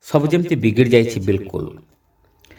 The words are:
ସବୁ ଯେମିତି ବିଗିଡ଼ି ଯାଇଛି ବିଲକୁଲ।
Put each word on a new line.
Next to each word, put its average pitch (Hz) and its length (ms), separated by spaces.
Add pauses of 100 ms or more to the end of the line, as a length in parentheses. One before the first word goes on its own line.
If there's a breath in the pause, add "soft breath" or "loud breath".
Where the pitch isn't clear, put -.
(120)
ସବୁ 147 160
ଯେମିତି 175 280
ବିଗିଡ଼ି 113 340
ଯାଇଛି 117 300
ବିଲକୁଲ। - 580 (800 soft breath)